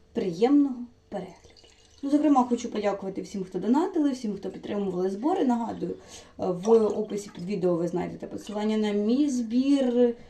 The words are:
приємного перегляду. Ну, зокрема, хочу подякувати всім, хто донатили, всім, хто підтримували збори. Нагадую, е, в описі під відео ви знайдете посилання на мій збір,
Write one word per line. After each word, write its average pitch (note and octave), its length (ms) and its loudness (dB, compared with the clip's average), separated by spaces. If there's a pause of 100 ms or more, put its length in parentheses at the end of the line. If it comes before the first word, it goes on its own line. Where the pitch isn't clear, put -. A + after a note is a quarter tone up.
(140)
приємного A#3+ 640 2 (340)
перегляду. F3+ 260 -10 (680)
Ну, C#4 80 -6
зокрема, C#4+ 340 6
хочу A#3 280 -2
подякувати G3 500 -4
всім, F#3 220 -8
хто F#3 160 -8
донатили, D4 520 2
всім, G#3 260 -6
хто F#3+ 120 -10
підтримували F#3+ 600 -4
збори. D4 360 0
Нагадую, G3+ 460 -2
е, - 40 -8 (420)
в F#3 340 -2
описі G#3+ 640 2
під F3 100 -10
відео F3+ 300 0
ви F3 120 -2
знайдете E3+ 400 -6
посилання G#3+ 500 -4
на G#3+ 140 0
мій A#3 380 0
збір, B3 840 2 (140)